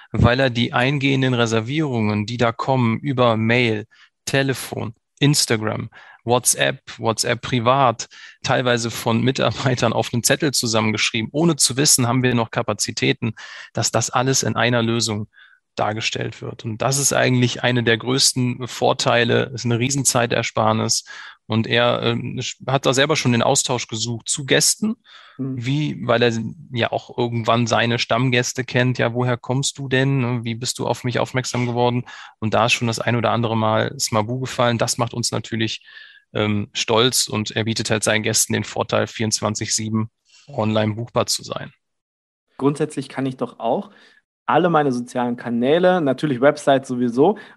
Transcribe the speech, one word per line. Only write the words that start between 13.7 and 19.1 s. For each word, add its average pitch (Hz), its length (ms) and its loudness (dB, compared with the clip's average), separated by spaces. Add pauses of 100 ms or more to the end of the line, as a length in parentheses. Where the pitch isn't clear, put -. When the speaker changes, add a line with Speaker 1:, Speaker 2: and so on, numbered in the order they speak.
Speaker 1:
dass 113 160 0
das - 180 0
alles 131 340 2
in 110 140 -2
einer 117 260 2
Lösung 110 460 0 (460)
dargestellt 113 640 -4
wird. - 240 -12
Und 113 160 -6
das 127 160 0
ist 139 160 0
eigentlich 123 520 2
eine 123 180 2
der 113 160 2
größten 123 680 0
Vorteile, 120 880 2